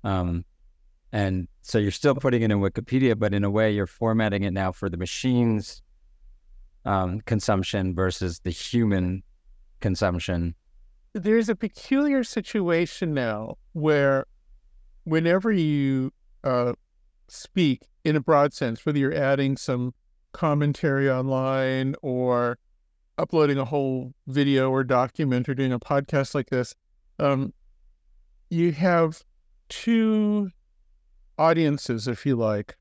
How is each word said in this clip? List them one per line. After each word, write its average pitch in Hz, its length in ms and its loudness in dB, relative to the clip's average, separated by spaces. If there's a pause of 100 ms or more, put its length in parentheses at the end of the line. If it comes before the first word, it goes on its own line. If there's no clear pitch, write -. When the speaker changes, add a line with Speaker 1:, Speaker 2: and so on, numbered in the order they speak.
Speaker 1:
Um, 90 420 -2 (680)
and 95 340 -2 (160)
so - 160 0
you're 101 140 2
still 139 240 2
putting 123 260 0
it 110 80 2
in 101 80 2
Wikipedia, 117 580 0
but 104 160 0
in 101 120 0
a 101 60 0
way 107 220 2
you're 101 140 0
formatting 110 560 0
it 101 100 -2
now 95 200 -2
for 98 180 -4
the 85 60 -6
machine's, 113 880 -2 (1000)
um, 95 380 -2
consumption 95 720 -2
versus 90 460 -2
the 90 100 -6
human 95 720 -2 (580)
consumption. 90 760 -2 (600)
Speaker 2:
There's 214 340 0
a 214 80 0
peculiar 269 680 -2
situation 175 920 -2
now 113 420 -4 (160)
where 143 540 2 (800)
whenever 170 460 2
you, 143 600 0 (320)
uh, 123 300 0 (540)
speak - 600 -2 (160)
in 156 120 2
a 147 40 2
broad 143 320 4
sense, 113 320 -6
whether 147 140 0
you're 139 160 0
adding 139 420 0
some 123 380 -4 (380)
commentary 147 760 0
online 131 920 -2
or 123 560 -2 (600)
uploading 151 400 2
a 131 60 -2
whole 131 480 -4 (140)
video 135 440 2
or 131 140 2
document 127 640 0
or 139 60 -2
doing 131 180 -2
a 120 80 -4
podcast 139 540 -2
like 139 160 -4
this, 123 240 -2 (440)
um, 139 340 0 (1000)
you 170 220 2
have 165 500 2 (460)
two 214 840 0 (880)
audiences, 147 680 2
if 120 200 -6
you 135 100 2
like. 107 440 -2